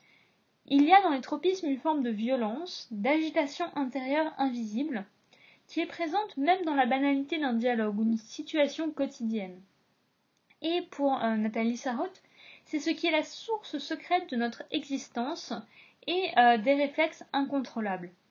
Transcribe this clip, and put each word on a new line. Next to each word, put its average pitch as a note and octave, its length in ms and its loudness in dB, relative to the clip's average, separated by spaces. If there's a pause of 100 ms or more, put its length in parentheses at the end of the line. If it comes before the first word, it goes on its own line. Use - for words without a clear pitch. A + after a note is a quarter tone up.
(680)
Il C#4 180 6
y D#4 80 6
a G4 100 12
dans F4+ 80 4
les C4+ 100 0
tropismes D#4+ 480 -2
une C4+ 100 0
forme D#4 240 0
de A#3+ 80 0
violence, A#3+ 800 -2
d'agitation D4+ 760 0 (100)
intérieure C#4 640 -2
invisible, A#3+ 640 -2 (640)
qui - 120 -4
est E4+ 60 -2
présente E4+ 500 -4
même F4 280 2
dans D#4 100 0
la C4+ 120 4
banalité C#4 520 0
d'un C#4 140 0
dialogue A3 460 0
ou A3 40 0
une A3+ 140 2
situation D4+ 760 -2
quotidienne. A3 720 -4 (1000)
Et E4+ 280 0
pour, C#4 320 0
euh, A3+ 140 0
Nathalie A3+ 400 0
Sarraute, C4+ 460 -6 (420)
c'est D4+ 160 -4
ce D#4+ 100 -2
qui D#4+ 160 -2
est D#4+ 60 2
la D#4 100 2
source - 560 -6
secrète F4 520 -2
de C4 60 -4
notre A#3 360 -2
existence B3 800 -6 (560)
et, F4+ 280 0
euh, A#3+ 220 8
des B3 160 4
réflexes D4 580 0
incontrôlables. A3+ 800 -2 (200)